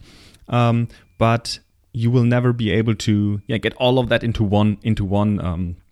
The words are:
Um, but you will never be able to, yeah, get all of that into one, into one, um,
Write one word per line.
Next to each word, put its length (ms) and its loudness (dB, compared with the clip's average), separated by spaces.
Um, 400 0
but 420 0
you 160 0
will 140 4
never 280 2
be 200 0
able 240 2
to, 520 0
yeah, 100 -2
get 180 -4
all 240 0
of 100 -2
that 140 0
into 200 0
one, 380 2
into 240 -2
one, 380 0
um, 320 -6